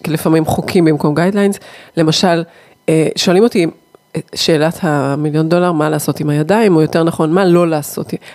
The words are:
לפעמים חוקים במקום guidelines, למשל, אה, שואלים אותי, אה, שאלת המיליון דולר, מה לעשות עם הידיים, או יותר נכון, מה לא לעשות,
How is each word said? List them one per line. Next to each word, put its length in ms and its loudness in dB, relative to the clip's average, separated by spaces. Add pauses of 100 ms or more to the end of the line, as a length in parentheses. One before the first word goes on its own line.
לפעמים 380 0
חוקים 400 0
במקום 340 0
guidelines, 400 0 (380)
למשל, 460 2 (460)
אה, 280 2
שואלים 260 2
אותי, 240 2 (500)
אה, 40 -6 (140)
שאלת 480 0
המיליון 680 -2
דולר, 240 0
מה 180 0
לעשות 300 -4
עם 100 -2
הידיים, 460 2
או 60 4
יותר 200 0
נכון, 300 0
מה 120 2
לא 240 2
לעשות, 460 -6 (200)